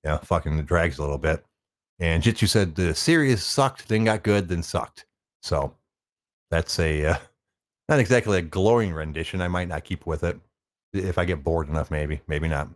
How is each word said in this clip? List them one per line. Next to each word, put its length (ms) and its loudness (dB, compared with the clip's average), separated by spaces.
Yeah, 140 0
fucking 460 0
drags 340 0
a 40 -8
little 160 -2
bit. 280 -2
And 240 2
Jitsu 240 2
said 280 2
the 200 0
series 480 2
sucked, 440 -2
then 180 2
got 180 0
good, 240 2
then 160 -4
sucked. 420 -6
So 340 -2
that's 300 0
a, 260 0
uh, 120 2
not 100 4
exactly 380 4
a 40 2
glowing 520 2
rendition. 480 -6
I 60 -2
might 200 -2
not 160 -8
keep 220 -10
with 180 -4
it. 160 -2
If 240 -2
I 80 0
get 180 -4
bored 260 -2
enough, 220 -4
maybe, 360 -4
maybe 200 -2
not. 280 -2